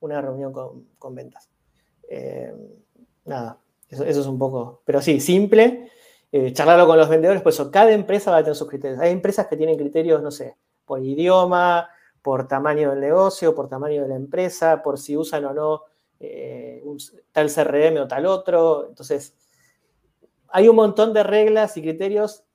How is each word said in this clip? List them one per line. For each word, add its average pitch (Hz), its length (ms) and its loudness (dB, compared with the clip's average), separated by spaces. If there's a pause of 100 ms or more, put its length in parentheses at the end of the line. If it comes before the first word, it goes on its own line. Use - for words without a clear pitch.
una 147 200 -8
reunión 135 320 -10
con, 127 360 -16 (100)
con 131 160 -20
ventas. 127 340 -20 (600)
Eh, - 460 -12 (680)
nada, 120 340 -12 (300)
eso, 139 160 -8
eso 143 160 -2
es 135 60 -4
un 131 120 -6
poco, 131 460 -6
pero 139 160 0
sí, 143 200 2
simple, 208 720 2 (420)
eh, 131 200 0
charlarlo 165 340 6
con 160 120 6
los 156 100 6
vendedores, 160 340 2
pues 165 120 2
eso, 139 160 -6
cada 214 220 6
empresa 202 380 -2
va 165 80 4
a 156 40 4
tener 151 140 -4
sus 147 120 -10
criterios. 135 320 -10
Hay 170 120 2
empresas 190 340 -4
que 151 100 -6
tienen 156 200 0
criterios, 151 460 -2
no 147 80 -8
sé, 123 260 -14 (280)
por 135 180 -8
idioma, 175 840 2 (340)
por 135 260 -4
tamaño 147 420 -2
del 139 100 -4
negocio, 170 540 0
por 135 140 -8
tamaño 143 340 -6
de 135 60 -6
la 135 80 -8
empresa, 160 640 -2
por 143 160 -4
si 143 180 -8
usan 151 280 -6
o 135 80 -8
no, 151 300 -4 (380)
eh, 131 640 -16
un 143 120 -14
s-, - 260 -20 (100)
tal 151 180 2
C 151 100 -2
R 143 280 2
M 156 120 0
o 131 80 -4
tal 139 180 -4
otro. 170 600 0
Entonces, 139 460 -10 (1120)
hay 196 200 4
un 226 80 8
montón 214 360 2
de 214 100 2
reglas 214 540 0
y 160 60 -10
criterios. 196 640 -4 (100)